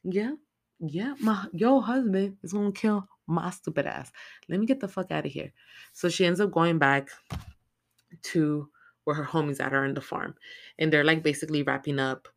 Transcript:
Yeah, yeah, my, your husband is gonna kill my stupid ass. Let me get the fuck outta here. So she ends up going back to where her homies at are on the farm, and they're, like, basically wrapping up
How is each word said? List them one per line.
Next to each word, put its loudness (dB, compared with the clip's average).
Yeah, -2
yeah, -6
my, 0
your 4
husband 0
is -10
gonna 0
kill 0
my -2
stupid -6
ass. -8
Let -2
me 0
get 0
the -6
fuck -8
outta -2
here. -10
So 0
she 2
ends 2
up 2
going 4
back 4
to 0
where 0
her -6
homies -2
at 0
are 2
on -2
the -6
farm, -8
and 2
they're, 6
like, 4
basically 0
wrapping -2
up -4